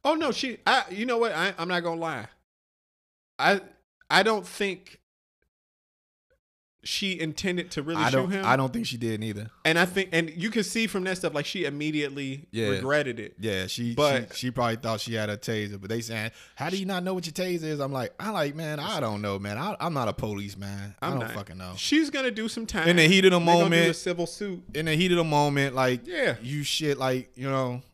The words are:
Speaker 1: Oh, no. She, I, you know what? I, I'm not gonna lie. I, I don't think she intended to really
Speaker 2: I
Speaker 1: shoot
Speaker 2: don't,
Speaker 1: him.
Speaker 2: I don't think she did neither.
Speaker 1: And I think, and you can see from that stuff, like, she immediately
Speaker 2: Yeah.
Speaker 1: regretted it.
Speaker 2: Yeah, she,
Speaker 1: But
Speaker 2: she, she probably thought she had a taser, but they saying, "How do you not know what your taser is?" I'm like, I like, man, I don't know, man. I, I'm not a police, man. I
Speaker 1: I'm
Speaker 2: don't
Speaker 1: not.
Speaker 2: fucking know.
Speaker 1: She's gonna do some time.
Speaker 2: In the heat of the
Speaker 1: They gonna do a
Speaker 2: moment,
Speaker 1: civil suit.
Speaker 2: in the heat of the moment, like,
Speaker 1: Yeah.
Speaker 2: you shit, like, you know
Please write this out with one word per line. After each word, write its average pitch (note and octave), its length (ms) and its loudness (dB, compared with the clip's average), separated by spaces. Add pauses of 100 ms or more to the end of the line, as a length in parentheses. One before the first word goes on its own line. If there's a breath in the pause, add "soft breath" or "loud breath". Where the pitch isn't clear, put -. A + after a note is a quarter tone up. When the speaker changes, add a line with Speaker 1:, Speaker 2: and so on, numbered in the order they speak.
Speaker 1:
Oh, D4+ 100 4
no. D#4 160 2
She, A#3+ 340 -4
I, A#3+ 260 4
you G3+ 140 -4
know A#3+ 140 0
what? A3+ 140 2
I, F3+ 260 0
I'm E3+ 80 -4
not F3 160 0
gonna E3 180 -2
lie. C#3 280 -6 (1120)
I, F#3 200 4 (480)
I F3+ 140 8
don't G#3 240 2
think F#3 540 -6 (1800)
she F#3+ 360 -4
intended F3 520 -4
to D3+ 100 -4
really C3+ 180 -2
Speaker 2:
I A2+ 80 4
Speaker 1:
shoot C3 80 2
Speaker 2:
don't, C3 140 2
Speaker 1:
him. F#3+ 160 -2
Speaker 2:
I B2 100 6
don't C3+ 160 0
think A#2 140 -4
she B2 100 -6
did A2+ 240 -2
neither. A2 300 -8 (140)
Speaker 1:
And D#3+ 140 4
I F3+ 60 6
think, F#3 280 -2
and E3 180 2
you E3+ 180 -4
can A3 140 0
see A3+ 240 0
from F#3+ 180 -2
that F#3 140 -2
stuff, D3+ 160 -2
like, C#3+ 100 -2
she F3+ 220 -4
immediately C#3+ 880 -4
Speaker 2:
Yeah. A2 160 0
Speaker 1:
regretted C3 500 0
it. G#2 200 -12
Speaker 2:
Yeah, F#2+ 280 -2
she, A#2+ 280 -4
Speaker 1:
But C3+ 400 2
Speaker 2:
she, B2 120 -6
she B2+ 60 0
probably A#2 240 0
thought A2+ 240 -2
she A#2 140 -6
had G#2+ 140 -2
a G#2 80 -4
taser, G#2 420 -6
but G2 120 -12
they A#2 100 0
saying, A2+ 300 -6 (240 loud breath)
"How D3+ 160 -6
do F#3+ 80 -2
you F#3+ 80 -4
not F#3 160 -4
know F#3 120 -2
what E3+ 120 -6
your D#3 80 -8
taser F3+ 300 -2
is?" D3+ 160 -4
I'm C#3 120 -2
like, B2+ 280 -4
I G#3 100 -4
like, D3+ 240 0
man, D3+ 240 -6
I F3 220 -4
don't G#2 200 -2
know, G2+ 200 -2
man. G#2 180 -6
I, F#3 220 -4
I'm E3+ 120 -2
not C3 160 0
a F#2+ 60 -2
police, G2+ 420 -6
man. G2 460 -10
I C#3 60 -4
Speaker 1:
I'm C3+ 100 -2
Speaker 2:
don't A#2 80 -2
Speaker 1:
not. A#2 60 -8
Speaker 2:
fucking G2+ 260 -10
know. F#2 180 -12
Speaker 1:
She's D4 340 2
gonna C4 200 -2
do A3 180 -4
some A3+ 160 -6
time. E3+ 240 0
Speaker 2:
In F3 80 6
the D#3+ 120 8
heat F#3+ 180 8
of F#3 60 10
the F3 80 6
Speaker 1:
They E3+ 40 0
gonna E3+ 140 8
do - 20 8
a E3+ 40 6
Speaker 2:
moment, E3+ 320 4
Speaker 1:
civil F3 300 -2
suit. F#3 360 -8 (100)
Speaker 2:
in D#3 140 -2
the D#3 80 2
heat F3+ 160 4
of F3 80 6
the E3 60 4
moment, C#3+ 500 4
like, B2+ 320 2
Speaker 1:
Yeah. C4+ 340 0
Speaker 2:
you C#3+ 220 -4
shit, C#3+ 340 0
like, C3 380 -2
you C3 160 -6
know B2+ 320 0 (100)